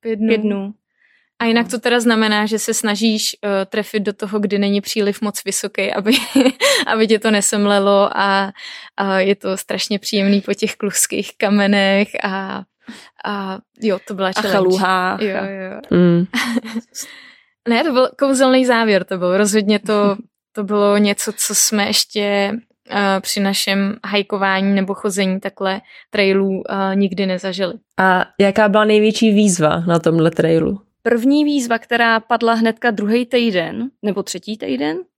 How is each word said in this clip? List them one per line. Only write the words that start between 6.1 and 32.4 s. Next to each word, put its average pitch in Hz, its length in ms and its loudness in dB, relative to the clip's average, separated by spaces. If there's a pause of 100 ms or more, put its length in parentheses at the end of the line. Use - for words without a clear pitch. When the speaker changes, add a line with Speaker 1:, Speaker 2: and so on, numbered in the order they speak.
Speaker 1:
<laughs> 269 760 2
aby 220 200 2
tě 214 120 2
to 220 120 0
nesemlelo 202 880 2
a, 196 340 0 (460)
a 196 220 0
je 196 160 2
to 190 220 -6
strašně - 420 -6
příjemný 202 420 0
po 202 120 -6
těch 214 220 -4
kluských - 600 -4
kamenech 202 720 2 (160)
a, 190 400 -6 (640)
a 196 340 -8 (220)
jo, 196 260 0
to 214 60 -10
byla 190 160 -2
Speaker 2:
A 190 120 -4
Speaker 1:
challenge. 202 160 -2
Speaker 2:
chaluhách 185 640 0
Speaker 1:
Jo, 196 200 -4
Speaker 2:
a 196 40 -6
Speaker 1:
jo. 196 340 -12 (200)
Speaker 3:
Mm. 175 300 4
Speaker 1:
<laughs> - 1400 -8
Ne, 233 140 2
to 330 80 0
byl 254 180 2 (100)
kouzelný 262 460 4
závěr, 226 380 2
to 190 140 -6
byl. 180 200 0
Rozhodně 208 420 2
to, 208 360 0 (200)
Speaker 2:
<laughs> - 180 -20
Speaker 1:
to 214 100 -6
bylo 202 340 2
něco, 208 400 0
co - 180 -4
jsme 208 320 0
ještě, 202 640 -2 (400)
eh, 196 300 0
při - 180 -6
našem 196 560 -2 (100)
hajkování 196 680 0
nebo 202 180 0
chození 190 460 -2
takhle 190 420 -6 (280)
trailů, 196 600 0
eh, 196 260 -2
nikdy 196 300 0
nezažili. 185 480 -4 (240)
Speaker 3:
A 185 280 4 (160)
jaká 202 280 4
byla 214 160 4
největší 214 460 4
výzva 175 480 2
na 170 200 2
tomhle 165 320 2
trailu? 165 500 0 (220)
Speaker 2:
První 262 420 2
výzva, 254 340 -2
která 233 400 0
padla 226 340 0